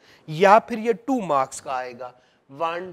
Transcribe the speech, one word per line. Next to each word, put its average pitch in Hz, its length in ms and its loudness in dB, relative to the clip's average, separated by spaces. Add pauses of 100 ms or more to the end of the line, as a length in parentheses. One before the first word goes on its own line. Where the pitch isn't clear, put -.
(280)
या 190 300 6
फिर 226 200 -6
ये 226 140 -2
टू 262 280 -2
मार्क्स 139 400 -2
का 143 120 -10
आएगा, 127 400 -10 (380)
वन, 165 420 -8